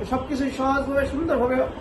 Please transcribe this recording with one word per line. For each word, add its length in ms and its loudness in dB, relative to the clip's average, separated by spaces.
সবকিছুই 420 -2
সহজভাবে 540 0
সুন্দরভাবে 640 2